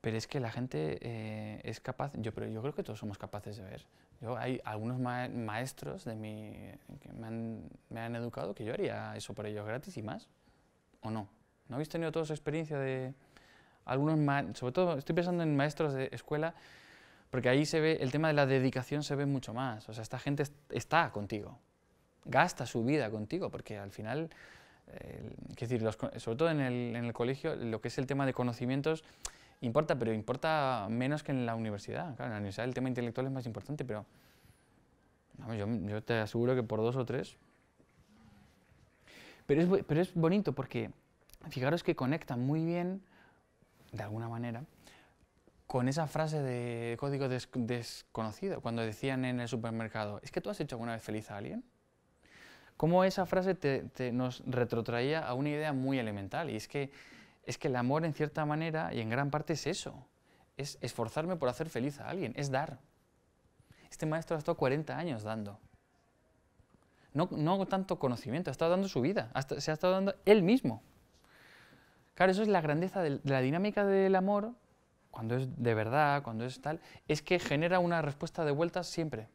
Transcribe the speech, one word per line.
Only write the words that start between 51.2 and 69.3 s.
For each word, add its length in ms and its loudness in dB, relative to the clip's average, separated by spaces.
a 60 -8
alguien?". 260 -8
Cómo 260 6
esa 240 2
frase 300 2
te, 280 0
te, 280 -4
nos 340 -2
retrotraía 800 2
a 80 -2
una 140 0
idea 240 0
muy 260 0
elemental, 500 -4
y 60 -4
es 140 -6
que, 240 -4
es 140 -6
que 100 -2
el 80 2
amor, 280 2
en 80 0
cierta 320 0
manera, 480 0
y 80 -2
en 80 -2
gran 220 2
parte, 240 0
es 120 -4
eso, 400 -6
es 240 -8
esforzarme 540 -2
por 120 0
hacer 220 -4
feliz 280 -2
a 100 -8
alguien, 280 -4
es 140 -2
dar. 280 -2
Este 140 -6
maestro 320 0
ha 20 0
estado 180 0
cuarenta 420 2
años 240 -2
dando. 360 -4
No, 180 2
no 340 2
tanto 320 0
conocimiento, 520 0
ha 20 -4
estado 180 4
dando 160 4
su 140 0
vida, 320 2